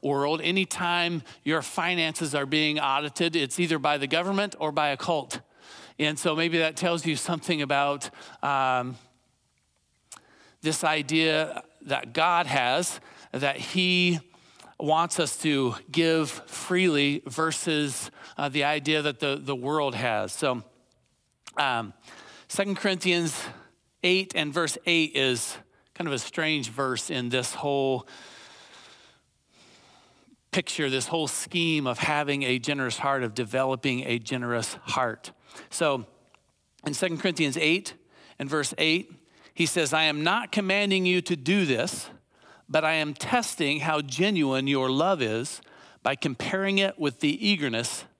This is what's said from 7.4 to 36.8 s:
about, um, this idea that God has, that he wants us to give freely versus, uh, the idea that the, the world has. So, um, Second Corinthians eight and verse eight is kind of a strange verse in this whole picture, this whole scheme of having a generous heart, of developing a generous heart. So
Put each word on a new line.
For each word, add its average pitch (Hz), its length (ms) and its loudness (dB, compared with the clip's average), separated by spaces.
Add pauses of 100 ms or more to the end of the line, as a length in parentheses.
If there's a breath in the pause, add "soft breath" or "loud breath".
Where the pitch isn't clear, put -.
about, 143 480 0 (320 loud breath)
um, 131 540 0 (1700 loud breath)
this 156 220 -2
idea 156 800 2 (200)
that 131 300 -4
God 170 340 4
has, 139 540 0 (320 loud breath)
that 139 240 -2
he 180 640 2 (580 loud breath)
wants 160 420 0
us 147 180 0
to 139 360 2 (160)
give 160 400 2
freely 147 960 0
versus, 151 840 -2 (260 loud breath)
uh, 143 120 -2
the 139 160 0
idea 151 380 0
that 147 180 -2
the, 143 200 -2
the 139 140 -4
world 139 400 0
has. 104 380 -2
So, 127 300 -2 (960)
um, 120 360 0 (560 loud breath)
Second 196 280 0
Corinthians 175 640 0 (640 loud breath)
eight 185 340 2
and 151 160 -2
verse 160 240 0 (100)
eight 160 300 2
is 131 400 0 (380 soft breath)
kind 170 120 -6
of 147 60 -2
a 131 60 -2
strange 151 520 -2
verse 127 400 -4
in 123 200 -4
this 123 240 -2
whole 135 520 0 (2500 loud breath)
picture, 151 400 -2
this 131 180 -2
whole 160 180 0
scheme 160 600 0
of 123 120 -2
having 143 440 0
a 127 160 0
generous 131 400 -2
heart, 139 240 0
of 110 120 -4
developing 131 680 -2
a 120 140 -2
generous 120 640 -4
heart. - 500 -4 (380 loud breath)
So 139 340 0 (840)